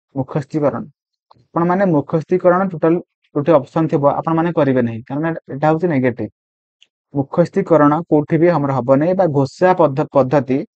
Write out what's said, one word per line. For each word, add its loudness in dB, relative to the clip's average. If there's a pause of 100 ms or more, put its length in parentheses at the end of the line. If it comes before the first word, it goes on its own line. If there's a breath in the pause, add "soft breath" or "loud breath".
(140)
ମୁଖସ୍ଥୀକରଣ। -4 (540)
ଆପଣମାନେ -2
ମୁଖସ୍ଥୀକରଣ 0
ଟୋଟାଲ 0 (340)
ଗୋଟେ 0
ଅପସନ୍ 0
ଥିବ, 0
ଆପଣମାନେ -2
କରିବେ 0
ନାହିଁ, -4
କାରଣ -6 (100)
ଏଇଟା -4
ହଉଛି 0
ନେଗେଟିଭ। -2 (840)
ମୁଖସ୍ଥୀକରଣ 2
କୋଉଠି 0
ବି 4
ଆମର 0
ହବ 2
ନାହିଁ 0
ବା 2
ଘୋଷା 0
ପଦ୍ଧ-, 0
ପଦ୍ଧତି 0 (180)